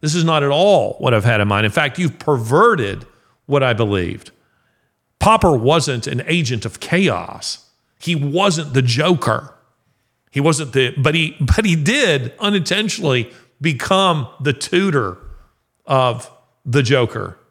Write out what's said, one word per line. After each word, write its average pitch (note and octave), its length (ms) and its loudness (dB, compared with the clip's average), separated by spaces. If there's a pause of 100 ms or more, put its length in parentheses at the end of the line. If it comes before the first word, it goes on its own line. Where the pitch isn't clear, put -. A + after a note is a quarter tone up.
This D3+ 140 -2
is F3 80 0
not D#3+ 200 2
at C#3+ 60 0
all D3+ 500 2
what B2+ 140 2
I've G#2+ 120 2
had A2+ 160 2
in G2+ 80 0
mind. G2+ 160 2
In G2+ 80 -2
fact, D3 260 -2
you've E3+ 200 -2
perverted B2+ 880 0 (420)
what C#3 160 2
I B2 100 2
believed." G2+ 580 -2 (880)
Popper G3+ 320 4
wasn't C3 560 0
an B2 180 -4
agent C3 400 -4
of - 140 -10
chaos. B2+ 840 -4 (340)
He E3+ 160 -4
wasn't D3+ 580 -2
the C3+ 80 4
Joker. B2+ 720 0 (800)
He C#3 80 -4
wasn't C#3+ 320 0
the, B2 260 2
but D3+ 180 2
he, E3 260 -2
but F#3 240 2
he F3 100 2
did D#3 640 0
unintentionally F#3+ 920 -2 (300)
become E3 680 0 (100)
the C#3 140 -2
tutor D3 640 -2 (680)
of B2+ 460 0 (340)
the C3 160 2
Joker. A2+ 560 0 (140)